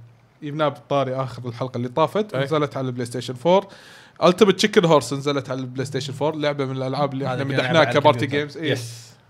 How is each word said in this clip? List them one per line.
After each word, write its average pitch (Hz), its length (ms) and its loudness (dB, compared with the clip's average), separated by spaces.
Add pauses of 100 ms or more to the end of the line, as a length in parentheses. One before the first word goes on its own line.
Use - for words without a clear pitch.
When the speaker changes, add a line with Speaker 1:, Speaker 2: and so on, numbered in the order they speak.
(420)
Speaker 1:
يبنى 147 280 -2
بطاري 139 440 -2
آخر 123 340 -6
الحلقة 120 280 -8
اللي 123 120 -4
طافت، 185 460 0
Speaker 2:
إيه. 135 100 0
Speaker 1:
نزلت 147 320 -2
على 135 100 -4
البلاي 123 200 -4
ستيشن 127 280 -8
فور. 185 320 2 (580)
التيمت 185 300 6
تشيكن 208 300 2
هورس 147 280 4
نزلت 139 380 -4
على 131 100 -6
البلاي 127 240 -6
ستيشن 151 280 -6
فور، 151 240 -2
لعبة 143 280 -2
من 131 120 -6
الألعاب 135 360 -2
اللي 135 120 -4
Speaker 3:
هذه 131 80 -2
Speaker 1:
احنا 127 120 -4
Speaker 3:
كنا 135 100 -4
Speaker 1:
مدحناها - 180 0
Speaker 3:
نلعبها 151 180 6
على 143 100 4
Speaker 1:
كبارتي 147 240 4
Speaker 3:
الكمبيوتر. 143 280 -4
Speaker 1:
جيمز. 160 120 -8
إيه. 147 80 0
Speaker 2:
يس. - 400 -8 (180)